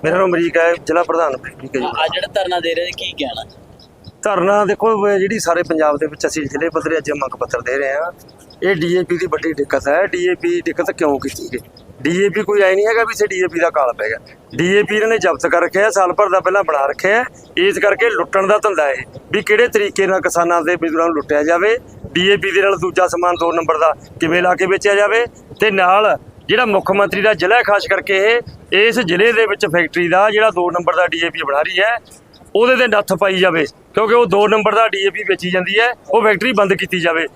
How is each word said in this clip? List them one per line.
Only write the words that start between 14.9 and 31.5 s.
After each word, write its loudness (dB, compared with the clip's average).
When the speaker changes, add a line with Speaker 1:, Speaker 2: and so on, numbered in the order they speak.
Speaker 1:
ਇਹਨਾਂ 0
ਨੇ 0
ਜ਼ਬਤ -2
ਕਰ 2
ਰੱਖਿਆ, 0
ਸਾਲ 0
ਭਰ 2
ਦਾ 2
ਪਹਿਲਾਂ 0
ਬਣਾ 0
ਰੱਖਿਆ, 0
ਇਸ 0
ਕਰਕੇ 2
ਲੁੱਟਣ -2
ਦਾ 4
ਧੰਦਾ 0
ਹੈ -2
ਵੀ -2
ਕਿਹੜੇ 2
ਤਰੀਕੇ 0
ਨਾਲ 0
ਕਿਸਾਨਾਂ 0
ਦੇ 0
ਮਜ਼ਦੂਰਾਂ -2
ਨੂੰ -2
ਲੁੱਟਿਆ -2
ਜਾਵੇ, 2
ਡੀ 0
ਏ 4
ਪੀ -4
ਦੇ 2
ਨਾਲ 2
ਦੂਜਾ 0
ਸਮਾਨ 0
ਦੋ 0
ਨੰਬਰ 0
ਦਾ 2
ਕਿਵੇਂ 0
ਲਾ 2
ਕੇ 0
ਵੇਚਿਆ 2
ਜਾਵੇ, 2
ਤੇ 2
ਨਾਲ 4
ਜਿਹੜਾ 2
ਮੁੱਖ 0
ਮੰਤਰੀ 0
ਦਾ 4
ਜ਼ਿਲ੍ਹਾ 2
ਖਾਸ 0
ਕਰਕੇ -2
ਇਹ, 2
ਇਸ 2
ਜ਼ਿਲ੍ਹੇ 2
ਦੇ 2
ਵਿੱਚ -2
ਫੈਕਟਰੀ 0
ਦਾ 4
ਜਿਹੜਾ 2
ਦੋ -2
ਨੰਬਰ -2
ਦਾ 2
ਡੀ -4
ਏ -2
ਪੀ -8
ਬਣਾ 0